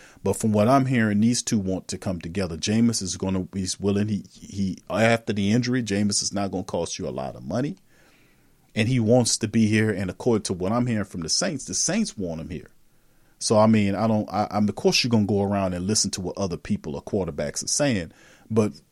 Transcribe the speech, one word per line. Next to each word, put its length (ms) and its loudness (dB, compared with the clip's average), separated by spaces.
But 140 0
from 160 0
what 160 4
I'm 160 6
hearing, 360 2
these 220 2
two 160 0
want 300 -4
to 80 -8
come 240 -6
together. 380 -6
Jameis 420 2
is 160 -6
gonna, 380 -2
he's 260 -6
willing. 280 0
He, 220 -4
he, 480 -6
after 420 2
the 180 0
injury, 320 2
Jameis 400 0
is 120 -6
not 160 -2
gonna 140 -4
cost 340 -4
you 100 -6
a 20 -6
lot 260 -8
of 60 -16
money, 360 -4
and 120 2
he 140 2
wants 380 4
to 100 0
be 180 4
here. 220 4
And 220 -2
according 320 0
to 100 -4
what 200 -2
I'm 140 0
hearing 200 -2
from 160 -10
the 80 -6
Saints, 340 -2
the 80 -10
Saints 460 -2
want 240 -6
him 80 -10
here. 180 -10
So, 200 2
I 80 8
mean, 280 6
I 120 0
don't, 240 0
I, 200 -2
I'm, 180 2
of 60 -4
course 280 2
you're 80 -2
gonna 140 4
go 180 2
around 300 0
and 140 -4
listen 240 0
to 100 -8
what 160 -8
other 220 -4
people 380 -6
or 60 -10
quarterbacks 600 -4
are 40 -10
saying, 440 -2
but 240 0